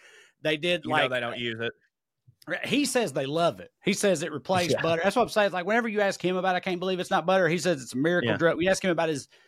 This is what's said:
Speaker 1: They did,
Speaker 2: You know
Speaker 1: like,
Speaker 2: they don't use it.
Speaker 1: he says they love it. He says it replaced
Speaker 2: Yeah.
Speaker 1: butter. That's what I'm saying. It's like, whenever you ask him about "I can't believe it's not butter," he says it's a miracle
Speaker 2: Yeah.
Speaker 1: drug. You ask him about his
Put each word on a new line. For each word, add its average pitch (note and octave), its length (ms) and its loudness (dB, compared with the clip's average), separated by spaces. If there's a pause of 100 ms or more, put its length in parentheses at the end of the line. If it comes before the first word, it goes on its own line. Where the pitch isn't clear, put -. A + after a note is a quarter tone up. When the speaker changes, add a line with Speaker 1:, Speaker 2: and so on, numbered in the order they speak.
(420)
Speaker 1:
They D#3 140 0
did, F3 280 -2
Speaker 2:
You D#3 100 -2
know D3 120 2
Speaker 1:
like, - 20 -6
Speaker 2:
they B2+ 120 -2
don't A#2+ 180 -6
use A#2 220 -6
it. A2+ 120 -4 (920)
Speaker 1:
he B3 220 0
says A3+ 260 -2
they C3+ 140 -4
love D3 340 0
it. F2 100 -20 (140)
He G3+ 80 2
says F#3+ 300 0
it E3 100 -6
replaced E3 480 0
Speaker 2:
Yeah. - 20 -2
Speaker 1:
butter. E3 220 0
That's G3 120 2
what B3 60 4
I'm G#3+ 60 2
saying. G#3 180 2
It's F#3 80 -2
like, F3 120 -4
whenever A#3 220 2
you G#3 120 -2
ask G3 240 0
him F#3 120 0
about F#3 200 0
"I F3+ 40 -2
can't F3+ 200 -4
believe F#3 180 -2
it's F3 120 -6
not F3+ 160 2
butter," F#3 220 4
he F3 100 2
says D3+ 240 0
it's A#2 120 -14
a - 40 -6
miracle D3+ 360 2
Speaker 2:
Yeah. - 20 0
Speaker 1:
drug. D#3 240 2
You F3+ 80 2
ask F#3+ 160 2
him F#3 60 2
about E3 180 2
his C#3+ 200 -4 (200)